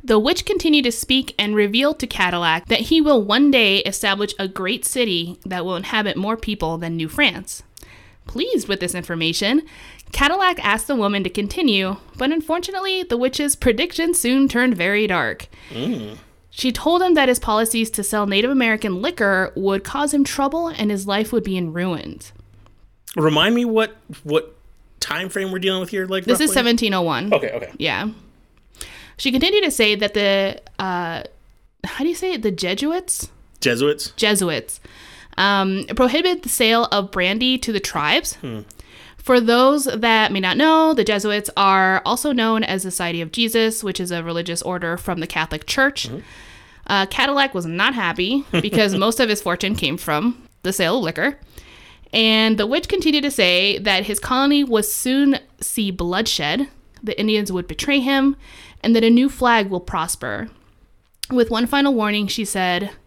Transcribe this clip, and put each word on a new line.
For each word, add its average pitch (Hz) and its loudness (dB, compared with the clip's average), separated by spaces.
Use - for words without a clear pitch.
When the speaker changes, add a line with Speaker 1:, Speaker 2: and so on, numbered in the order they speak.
Speaker 1:
The 220 4
witch 302 2
continued 320 2
to 240 0
speak 254 -2
and 208 -2
revealed 233 2
to 262 -4
Cadillac 175 0
that 233 0
he 320 2
will 285 4
one 240 4
day 208 4
establish 202 0
a 196 -4
great 180 -4
city 175 -2
that 180 -6
will 185 -4
inhabit 214 -2
more 208 -2
people 202 -4
than 165 -6
New 156 -4
France. - -2
Pleased 381 -4
with 196 -4
this 175 -6
information, 175 0
Cadillac 359 2
asked 214 0
the 277 0
woman 202 0
to 180 -4
continue, 202 0
but 269 -2
unfortunately, 370 -4
the 233 -2
witch's 262 -2
prediction 320 0
soon 269 2
turned 247 2
very 202 0
dark. 156 -2
Speaker 2:
Mm. 120 -6
Speaker 1:
She 254 -2
told 339 2
him 359 4
that 277 4
his 247 2
policies 226 0
to 208 -6
sell 208 -2
Native 202 2
American 220 0
liquor 196 0
would 196 -2
cause 294 -2
him 277 2
trouble 285 -2
and 220 -2
his 196 -4
life 214 -2
would 220 0
be 190 -4
in 170 -4
ruins. 175 -6
Speaker 2:
Remind 160 2
me 240 2
what, 220 0
what 156 -2
time 180 -6
frame 190 -4
we're 185 -4
dealing 185 0
with 175 -6
here, 190 -4
like, 185 -4
Speaker 1:
This 240 2
is 302 2
Speaker 2:
roughly? - 0
Speaker 1:
seventeen 233 2
oh 185 0
one. 151 0
Speaker 2:
Okay, 135 0
okay. - -8
Speaker 1:
Yeah. 156 -2
She 269 0
continued 359 2
to 302 0
say 214 2
that 202 -2
the, 196 0
uh, 175 -4
how - -6
do 320 2
you 339 0
say 370 -4
it? 233 -4
The 208 0
Jesuits? 269 -4
Speaker 2:
Jesuits? 139 0
Speaker 1:
Jesuits. 185 0
Um, 190 2
prohibited 330 2
the 240 -10
sale 233 2
of 196 -2
brandy 220 0
to 233 -4
the 202 -2
tribes. 170 -2
Speaker 2:
Hmm. 113 -8
Speaker 1:
For 247 4
those 254 4
that 220 2
may 196 0
not 185 0
know, 320 4
the 226 4
Jesuits 208 0
are 190 4
also 262 0
known 220 2
as 185 -4
the 190 -6
Society 170 -4
of 160 -8
Jesus, 226 0
which 190 -4
is 180 -4
a 170 -4
religious 170 -4
order 175 -4
from 175 -6
the 160 -6
Catholic 156 -4
Church. 277 0
Speaker 2:
Mm-hmm. 131 -10
Speaker 1:
Uh, 196 2
Cadillac 277 0
was 170 -4
not 196 0
happy 202 -2
Speaker 2:
<laughs> 175 0
Speaker 1:
because 202 0
most 220 0
of 240 4
his 208 0
fortune 190 -2
came 151 -2
from 180 -2
the 185 -2
sale 190 0
of 208 -2
liquor. 170 -4
And 220 4
the 214 0
witch 311 0
continued 311 2
to 285 0
say 190 2
that 196 0
his 202 -4
colony 277 2
would 220 2
soon 269 2
see 202 -4
bloodshed, 185 -2
the 214 -6
Indians 208 0
would 180 -4
betray 277 0
him, 277 2
and 226 4
that 226 4
a 226 6
new 247 6
flag 233 2
will 180 -2
prosper. 165 -6
With 247 2
one 233 0
final 277 2
warning, 208 0
she 208 -4
said 185 -2